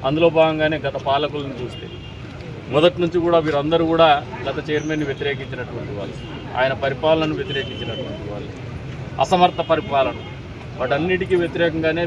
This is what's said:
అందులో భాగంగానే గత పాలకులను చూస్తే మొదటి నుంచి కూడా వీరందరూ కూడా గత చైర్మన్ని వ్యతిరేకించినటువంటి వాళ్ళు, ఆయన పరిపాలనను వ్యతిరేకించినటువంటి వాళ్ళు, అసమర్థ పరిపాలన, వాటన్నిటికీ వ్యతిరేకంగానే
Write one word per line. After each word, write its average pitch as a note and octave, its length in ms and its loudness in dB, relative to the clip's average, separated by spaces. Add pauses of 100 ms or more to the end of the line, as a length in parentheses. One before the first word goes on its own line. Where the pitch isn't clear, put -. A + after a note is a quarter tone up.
అందులో D#3+ 220 6 (100)
భాగంగానే D#3 460 4
గత C#3 120 -2 (120)
పాలకులను C#3 520 0
చూస్తే A2 260 -10 (840)
మొదటి E3+ 300 4
నుంచి E3+ 220 0
కూడా E3+ 120 6 (100)
వీరందరూ D#3 360 2 (100)
కూడా E3 160 8 (380)
గత - 100 -4 (120)
చైర్మన్ని D3+ 420 -2
వ్యతిరేకించినటువంటి B2+ 880 -6
వాళ్ళు, F#2+ 180 -8 (420)
ఆయన C3 140 2 (120)
పరిపాలనను D#3 560 2
వ్యతిరేకించినటువంటి - 920 -6
వాళ్ళు, - 200 -8 (760)
అసమర్థ F3+ 340 4 (120)
పరిపాలన, C#3 460 2 (640)
వాటన్నిటికీ F3 600 2
వ్యతిరేకంగానే D#3+ 640 0